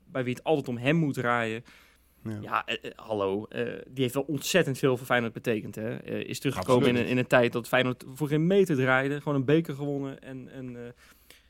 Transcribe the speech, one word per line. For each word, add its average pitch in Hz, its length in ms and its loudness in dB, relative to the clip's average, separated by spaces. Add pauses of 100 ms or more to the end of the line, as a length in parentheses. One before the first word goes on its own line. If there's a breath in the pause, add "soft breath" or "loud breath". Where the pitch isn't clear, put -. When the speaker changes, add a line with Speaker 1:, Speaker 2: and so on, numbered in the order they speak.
Speaker 1:
bij 131 200 -4
wie 123 100 -2
het - 100 -12
altijd 147 240 0
om 123 80 -2
hem 131 200 2
moet 151 180 2
draaien. 120 500 0 (600 soft breath)
Speaker 2:
Ja. 110 160 -6
Speaker 1:
Ja, 107 260 -2
eh, 113 160 -4
eh, 123 140 -12
hallo. 101 480 -2
Eh, 120 200 -6 (240)
die 131 140 -4
heeft 120 120 -2
wel 139 120 0
ontzettend 143 520 0
veel 131 180 4
voor 127 100 -8
Feyenoord 120 260 2
betekend, 107 420 -4
hè. 113 220 -6
Eh, 107 320 -6
is - 100 -6
teruggekomen 123 440 2
in 135 60 4
Speaker 3:
Absoluut. 120 180 2
Speaker 1:
een, 87 100 -2
in - 20 2
een 123 100 0
tijd 120 240 6
dat 117 160 -4
Feyenoord 127 360 2 (100)
voor 143 140 -4
geen 151 180 2
meter 185 300 4
draaide. 131 440 2
Gewoon 147 180 -2
een 135 60 0
beker 156 300 2
gewonnen 139 480 -6
en... 131 300 -16
en, 127 240 -12
eh, 120 60 -14 (680 soft breath)